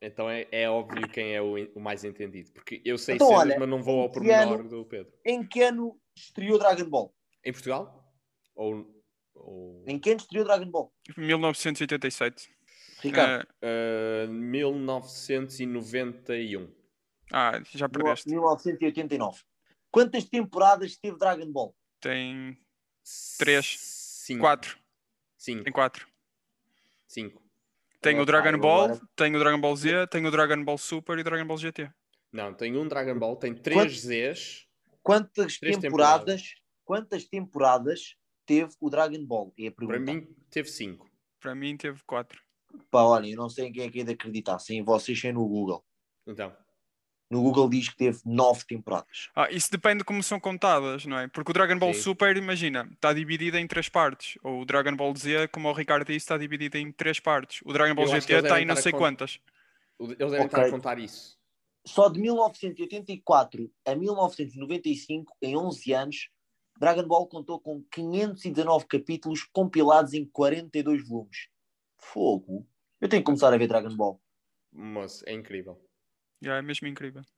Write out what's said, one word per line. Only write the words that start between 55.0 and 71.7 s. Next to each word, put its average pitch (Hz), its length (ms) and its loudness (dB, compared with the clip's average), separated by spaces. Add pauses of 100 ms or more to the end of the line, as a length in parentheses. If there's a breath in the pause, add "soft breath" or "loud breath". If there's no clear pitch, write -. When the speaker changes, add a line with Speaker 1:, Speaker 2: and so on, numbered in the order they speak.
Speaker 3:
Z, 151 340 -2
como 156 200 -6
o 147 40 -2
Ricardo 147 340 0
disse, 151 200 -6
tá 160 100 -2
dividido 147 400 -6
em 147 140 -6
três 160 280 -2
partes. 143 460 -2
O 143 80 -8
Dragon 151 220 4
Ball 143 100 4
Speaker 1:
Eu 139 80 2
acho 147 140 0
que 160 60 4
Speaker 3:
G - 0 -
T - 0 -
Speaker 1:
eles 160 100 6
Speaker 3:
tá 147 120 2
Speaker 1:
devem 165 80 4
Speaker 3:
em - 40 0
não 165 80 2
Speaker 1:
estar - 40 0
a - 40 0
Speaker 3:
sei 175 100 4
Speaker 1:
con-, 143 60 -2
Speaker 3:
quantas. 135 400 0 (600)
Speaker 1:
o-, 117 120 -8
eles 120 60 -12 (140)
devem 139 140 2
estar 143 140 -2
a - 20 6
Speaker 2:
Ok. 127 100 4
Speaker 1:
contar 127 280 -6
isso. - 380 -16 (480)
Speaker 2:
Só 202 240 6
de 165 100 -4
mil 233 160 0
novecentos 214 440 -2
e - 40 -6
oitenta 196 300 -12
e 190 80 -12
quatro 131 480 2 (160)
a 131 100 -2
mil 190 180 -2
novecentos 170 420 -2
e 131 40 -14
noventa 156 300 -6
e 143 60 0
cinco, 156 460 -10
em 135 160 -4
onze 156 360 -4
anos, 139 360 -4 (500)
Dragon 170 280 4
Ball 170 200 2
contou 165 320 -10
com 147 320 -10
quinhentos 185 540 -4
e 175 60 -4
dezanove 156 360 2
capítulos 160 640 -4
compilados 156 640 6
em 151 120 -4
quarenta 151 520 0
e 147 60 -2
dois 143 220 0
volumes. 117 420 -10 (520)